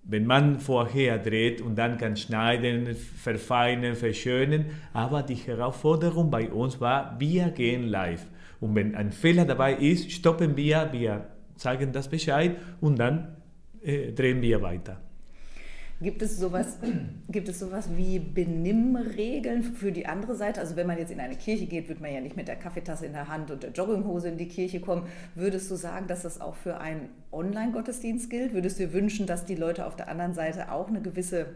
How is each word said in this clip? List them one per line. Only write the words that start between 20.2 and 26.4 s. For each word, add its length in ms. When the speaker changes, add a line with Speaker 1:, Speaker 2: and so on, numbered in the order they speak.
Speaker 2:
Seite? 280
Also 160
wenn 100
man 100
jetzt 140
in 80
eine 160
Kirche 300
geht, 240
wird 100
man 140
ja 80
nicht 160
mit 100
der 80
Kaffeetasse 500
in 60
der 160
Hand 240
und 120
der 80
Jogginghose 580
in 80
die 100
Kirche 320
kommen. 280
Würdest 340
du 60
sagen, 320
dass 140
das 180
auch 160